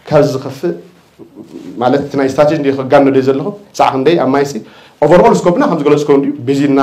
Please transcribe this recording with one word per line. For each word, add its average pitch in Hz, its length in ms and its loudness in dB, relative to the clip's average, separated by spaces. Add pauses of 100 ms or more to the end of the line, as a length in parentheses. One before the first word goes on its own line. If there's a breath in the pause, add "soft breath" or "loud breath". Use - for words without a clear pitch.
ካብ 151 180 2
ዝኸፍእ 131 500 -4 (1000)
ማለት 127 260 0
እቲ - 120 -10
ናይ 139 140 -2
ስትራቴጂ 151 280 0
እንዲ 139 140 -4
ከጋኖ 135 360 2
ዶ 135 140 2
ዘለኹ? 135 280 0 (220)
ሳዕ 135 200 0
ክንደይ 135 280 0
ኣብ 131 120 0
ማይ 139 140 0
ሲ 139 100 -4 (480 loud breath)
ኦቨርኦል 185 340 4
ስኮፕና 170 280 0
ከም 156 140 0
ዝገለጽኮ 147 340 0
እንድዩ? 139 260 2
ቤዚልና 139 460 0